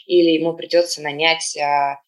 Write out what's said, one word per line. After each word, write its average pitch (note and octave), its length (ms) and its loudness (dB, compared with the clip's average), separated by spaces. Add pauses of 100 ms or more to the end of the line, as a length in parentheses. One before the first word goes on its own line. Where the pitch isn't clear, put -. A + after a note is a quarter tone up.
Или E3+ 240 4
ему D#3+ 240 0
придется E3+ 480 -2
нанять, D3+ 540 -2
а, C#3+ 520 0